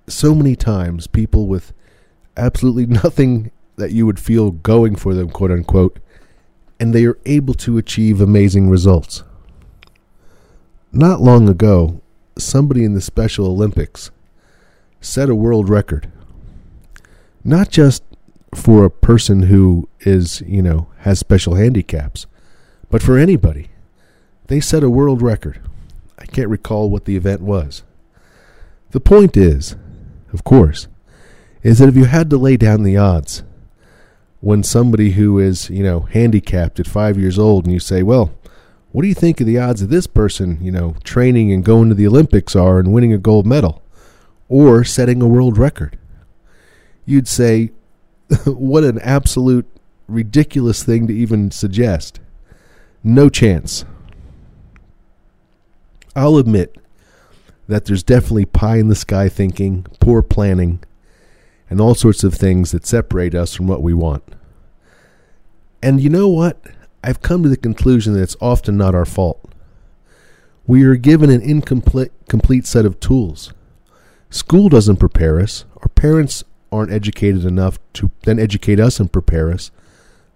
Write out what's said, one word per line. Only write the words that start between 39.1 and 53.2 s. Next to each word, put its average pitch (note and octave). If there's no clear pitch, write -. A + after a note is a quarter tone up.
think E3+
of A2
the A#2
odds B2
of G2
this F3
person, F#2+
you F#2
know, F2
training B2
and F#2+
going A2+
to A2
the G#2
Olympics A2+
are F#2
and F#2
winning A#2
a G#2
gold G#2
medal A2+
or B2+
setting B2
a A#2+
world A#2+
record?" A#2+
You'd C3+
say, A2+
<laughs> -
"What C3+
an A#2+
absolute B2+
ridiculous A#2
thing A#2
to A2
even G#2+
suggest. G2+
No B2+